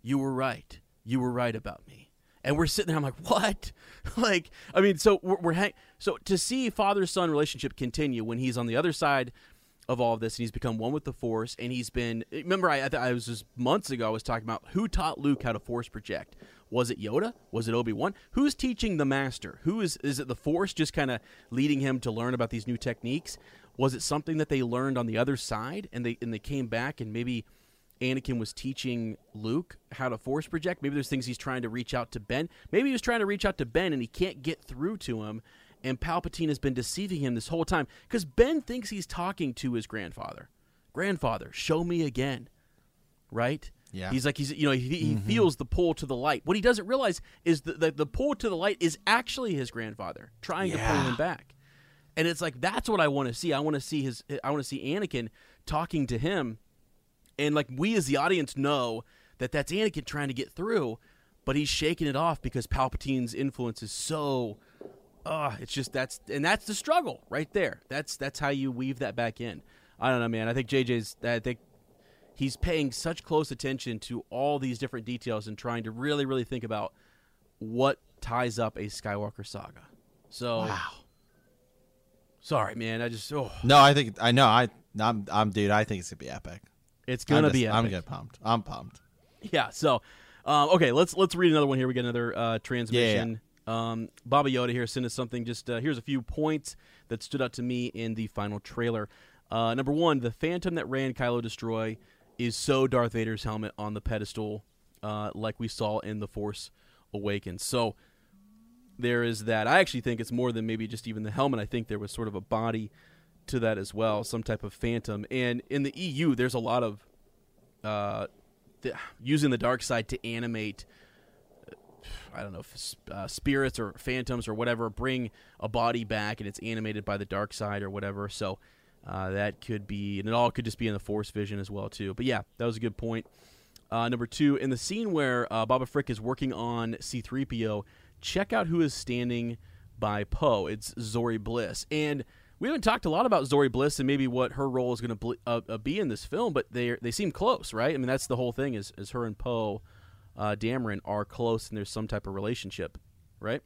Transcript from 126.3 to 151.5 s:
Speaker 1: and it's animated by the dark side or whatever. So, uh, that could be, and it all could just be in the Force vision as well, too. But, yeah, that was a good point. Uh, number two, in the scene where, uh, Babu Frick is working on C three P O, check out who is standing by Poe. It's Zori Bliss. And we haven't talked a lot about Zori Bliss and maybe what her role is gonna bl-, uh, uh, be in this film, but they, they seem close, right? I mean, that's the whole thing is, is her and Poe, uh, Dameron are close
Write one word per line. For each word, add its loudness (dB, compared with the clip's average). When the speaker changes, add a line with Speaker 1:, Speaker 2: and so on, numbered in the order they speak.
Speaker 1:
and -6
it's -10
animated -4
by -2
the -4
dark -4
side -4
or -6
whatever. -6
So, -6
uh, -4
that -2
could -6
be, -4
and -4
it 0
all 6
could -4
just -6
be 0
in 2
the -2
Force -2
vision -4
as -6
well, -6
too. -6
But, -4
yeah, 2
that -2
was 0
a -10
good -2
point. -6
Uh, 0
number -2
two, 4
in 0
the 0
scene -2
where, 2
uh, 2
Babu 4
Frick -2
is -2
working -2
on -2
C -6
three -4
P -2
O, -2
check -2
out 2
who 2
is 2
standing -2
by 0
Poe. 2
It's -6
Zori 0
Bliss. -4
And 0
we -2
haven't 0
talked 2
a 2
lot 4
about 4
Zori 6
Bliss 0
and 2
maybe 2
what 0
her -2
role 2
is -2
gonna -4
bl-, -4
uh, 0
uh, -4
be -2
in 0
this -4
film, -2
but -2
they, -2
they -4
seem -2
close, -2
right? 2
I -2
mean, -2
that's 0
the 0
whole -2
thing -2
is, -6
is -10
her -4
and -8
Poe, -2
uh, 0
Dameron -2
are -2
close -2